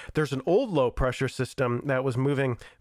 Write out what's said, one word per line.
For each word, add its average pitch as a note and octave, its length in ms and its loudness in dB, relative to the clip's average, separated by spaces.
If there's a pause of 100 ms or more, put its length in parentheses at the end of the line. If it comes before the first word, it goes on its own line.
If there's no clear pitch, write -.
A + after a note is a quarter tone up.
(140)
There's D3+ 180 0
an C3+ 120 -4
old A3 260 2
low C3+ 200 2
pressure B2+ 380 0
system B2 560 -2
that C3+ 180 0
was C3 140 0
moving C3 420 0 (220)